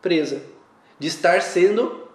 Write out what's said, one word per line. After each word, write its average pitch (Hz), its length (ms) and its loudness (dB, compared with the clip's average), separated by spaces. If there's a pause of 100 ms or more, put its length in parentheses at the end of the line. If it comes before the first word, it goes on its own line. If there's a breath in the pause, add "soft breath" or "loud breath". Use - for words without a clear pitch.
presa, 147 400 -2 (560 soft breath)
de 143 80 -6
estar 175 340 2
sendo 208 720 0